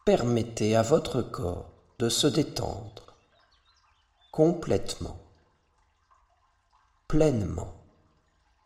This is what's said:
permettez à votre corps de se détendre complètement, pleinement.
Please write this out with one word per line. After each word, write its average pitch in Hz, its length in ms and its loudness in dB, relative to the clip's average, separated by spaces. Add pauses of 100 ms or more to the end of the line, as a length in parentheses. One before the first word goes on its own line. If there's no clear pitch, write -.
permettez 117 720 2
à 113 80 4
votre 139 400 0
corps - 480 -8 (260)
de 117 100 0
se 147 200 2
détendre - 880 -4 (1160)
complètement, - 840 0 (1900)
pleinement. 113 680 2 (920)